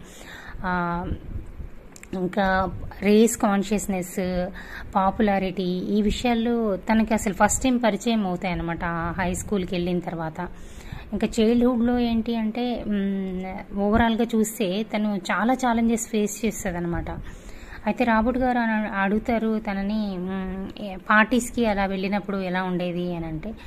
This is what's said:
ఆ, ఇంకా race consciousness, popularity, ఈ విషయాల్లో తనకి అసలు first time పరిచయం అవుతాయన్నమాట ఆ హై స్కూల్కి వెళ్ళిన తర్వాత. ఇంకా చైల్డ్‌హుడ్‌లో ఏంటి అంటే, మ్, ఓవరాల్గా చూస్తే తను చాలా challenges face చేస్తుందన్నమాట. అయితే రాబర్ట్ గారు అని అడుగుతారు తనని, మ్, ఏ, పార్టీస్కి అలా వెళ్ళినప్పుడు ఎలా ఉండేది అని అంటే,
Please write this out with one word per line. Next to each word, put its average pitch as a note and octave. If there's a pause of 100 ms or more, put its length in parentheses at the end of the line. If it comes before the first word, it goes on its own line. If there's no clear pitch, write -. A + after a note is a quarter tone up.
(640)
ఆ, F3 (1080)
ఇంకా F#3+ (320)
race G#3+
consciousness, F#3+ (480)
popularity, F#3+
ఈ G3
విషయాల్లో A3+
తనకి A3
అసలు G#3
first -
time B3+
పరిచయం G#3+
అవుతాయన్నమాట F3
ఆ E3+
హై F3+
స్కూల్కి F#3
వెళ్ళిన F3+
తర్వాత. E3 (640)
ఇంకా - (120)
చైల్డ్‌హుడ్‌లో A#3+
ఏంటి A#3
అంటే, A3+
మ్, G3
ఓవరాల్గా A3+ (100)
చూస్తే G#3+
తను G#3+
చాలా G3
challenges A#3
face G#3
చేస్తుందన్నమాట. F3 (760)
అయితే G#3+
రాబర్ట్ A#3
గారు B3
అని A3
అడుగుతారు A3
తనని, G3+
మ్, F#3+ (120)
ఏ, G3
పార్టీస్కి A3+
అలా G3+
వెళ్ళినప్పుడు G3
ఎలా F#3
ఉండేది F3+
అని E3
అంటే, D#3+ (120)